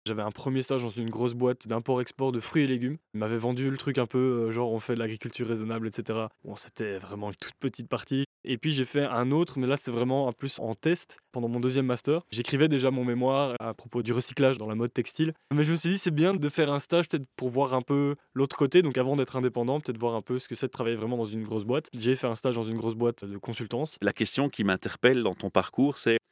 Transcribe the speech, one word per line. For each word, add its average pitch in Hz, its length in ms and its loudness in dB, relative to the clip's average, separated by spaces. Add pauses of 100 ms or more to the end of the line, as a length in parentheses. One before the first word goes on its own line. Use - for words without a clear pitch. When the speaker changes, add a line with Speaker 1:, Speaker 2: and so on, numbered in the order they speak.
Speaker 1:
J'avais 107 160 -4
un 104 80 -2
premier 131 320 -2
stage 131 200 0
dans 120 60 -4
une 113 220 -4
grosse 120 240 0
boîte 123 340 0
d'import-export 123 640 -2
de 120 80 -2
fruits 151 220 0
et 139 40 4
légumes. 131 300 0 (160)
Ils 107 80 -4
m'avaient 107 160 0
vendu 123 340 0
le 135 60 -2
truc 135 220 -2
un 123 80 2
peu, - 120 -2
euh, 120 320 2
genre, 117 220 0
on 113 80 -2
fait 120 140 -2
de 117 60 -2
l'agriculture 113 460 -6
raisonnable, 113 420 -2
et 107 40 -10
cetera. 110 380 -4 (120)
Bon, 101 140 -12
c'était 104 400 -8
vraiment 104 320 -10
une 95 60 -8
toute - 260 -12
petite 123 260 -6
partie. 135 380 -2 (200)
Et 131 120 -4
puis, 151 160 -2
j'ai 131 140 0
fait 143 180 0
un 123 260 0
autre, 160 280 0
mais 127 80 0
là, 135 100 2
c'était 135 140 -6
vraiment 127 360 0
un 123 60 -2
plus - 260 -6
en 113 140 -4
test. - 460 -2 (140)
Pendant 120 160 -2
mon 120 120 -2
deuxième 131 240 2
master, 135 460 0
j'écrivais 135 380 2
déjà 135 220 4
mon 127 140 0
mémoire 127 560 2
à 110 140 -6
propos - 280 -6
du 113 120 0
recyclage 131 420 2
dans 107 120 -8
la 107 60 -2
mode 117 200 -2
textile. 156 400 0 (180)
Mais 147 120 4
je 156 80 2
me 170 40 2
suis 170 140 0
dit, 196 80 2
c'est 180 140 2
bien 160 200 4
de 151 160 0
faire 143 240 2
un 143 60 2
stage, 170 320 0
peut-être 143 160 -2 (100)
pour 127 140 -2
voir 127 240 2
un 127 80 2
peu 143 320 2 (180)
l'autre 139 240 0
côté. 185 240 6
Donc, 139 160 4
avant 131 200 2
d'être 135 200 0
indépendant, 127 440 0
peut-être 123 180 -6
voir 117 160 -2
un 107 80 -4
peu 127 160 -2
ce - 100 -12
que 120 60 -8
c'est 127 140 -4
de - 40 -12
travailler 117 240 -2
vraiment 113 220 -2
dans 113 80 0
une 110 180 -6
grosse 104 220 -4
boîte. 135 260 -2
J'ai 123 220 2
fait 131 120 -4
un 117 80 0
stage 123 200 0
dans 117 100 -2
une 113 140 -2
grosse 110 160 -2
boîte 117 320 0
de 101 100 -10
consultance. 120 640 -6
Speaker 2:
La 101 140 2
question 135 340 2
qui 117 160 -2
m'interpelle 95 300 0 (300)
dans 92 100 0
ton 98 160 -6
parcours, 135 480 2
c'est 117 200 4 (120)